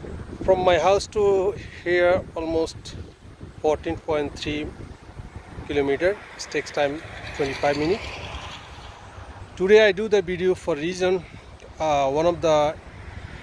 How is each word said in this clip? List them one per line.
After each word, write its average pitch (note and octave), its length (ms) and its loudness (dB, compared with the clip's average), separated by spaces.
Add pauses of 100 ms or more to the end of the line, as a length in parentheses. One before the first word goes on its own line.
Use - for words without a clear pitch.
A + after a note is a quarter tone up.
(440)
From F#3 220 4
my F3+ 140 6
house F#3+ 360 4
to G3 400 4 (300)
here F3 360 4 (140)
almost D#3+ 600 -4 (680)
fourteen D#3 340 0
point D3 420 -4
three D3+ 300 -4 (1000)
kilometer. C#3+ 520 2 (180)
It - 160 -10
takes D3 200 -4
time D3 300 0 (360)
twenty-five C#3+ 400 0
minutes. E3 260 0 (1500)
Today G#3+ 320 8
I G3 60 6
do G#3 160 -2
the G3+ 120 6
video F3+ 340 0
for E3+ 200 -2
reason, F3+ 480 0 (560)
uh, C#3+ 320 2
one D#3 140 2
of E3+ 160 2
the D3+ 340 4 (680)